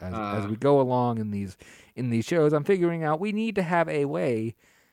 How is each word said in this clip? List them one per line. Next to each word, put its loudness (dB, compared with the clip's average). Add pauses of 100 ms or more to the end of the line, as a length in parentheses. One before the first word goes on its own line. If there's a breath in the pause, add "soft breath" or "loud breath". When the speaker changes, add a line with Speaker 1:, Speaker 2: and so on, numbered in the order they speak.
Speaker 1:
as, -8
as -4
Speaker 2:
Uh, -8
Speaker 1:
we -4
go 4
along 0
in -4
these, -6 (400 loud breath)
in -4
these 0
shows. 4
I'm 2
figuring 2
out 0
we -2
need -2
to 0
have 2
a 0
way -2 (380 soft breath)